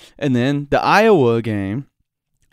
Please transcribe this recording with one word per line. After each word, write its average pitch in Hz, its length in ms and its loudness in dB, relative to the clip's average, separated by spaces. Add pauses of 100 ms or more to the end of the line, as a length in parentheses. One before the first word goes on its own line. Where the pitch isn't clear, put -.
(160)
And 131 200 -2
then 143 340 -2
the 139 100 2
Iowa 139 640 2
game, 107 440 -6 (680)